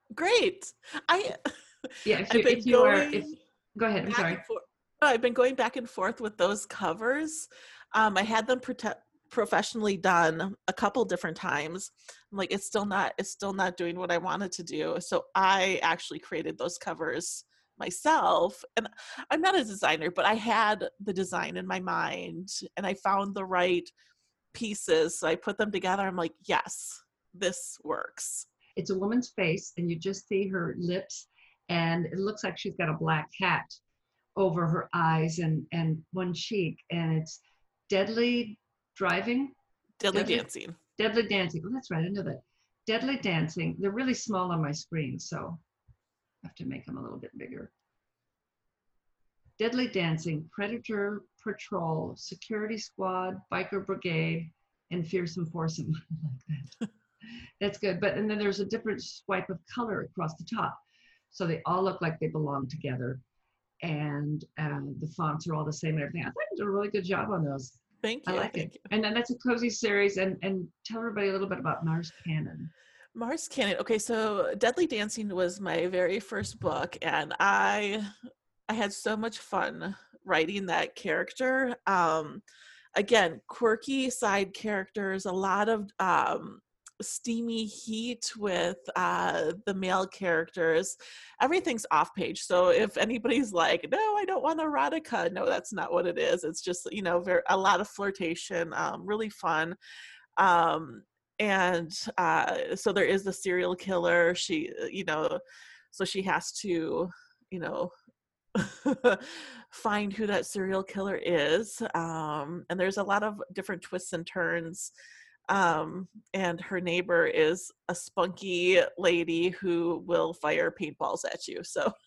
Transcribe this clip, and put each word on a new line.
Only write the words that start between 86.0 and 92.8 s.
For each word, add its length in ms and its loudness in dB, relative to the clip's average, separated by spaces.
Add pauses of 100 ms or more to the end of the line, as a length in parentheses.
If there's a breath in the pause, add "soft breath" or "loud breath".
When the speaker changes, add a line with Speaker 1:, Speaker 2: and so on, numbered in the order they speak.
Speaker 1:
um, 640 2 (400)
steamy 640 -4
heat 720 -6
with, 400 0 (200)
uh, 560 2 (120)
the 80 0
male 320 2
characters. 920 0 (440 loud breath)
Everything's 500 2
off 220 4
page. 280 -4
So 300 6
if 260 4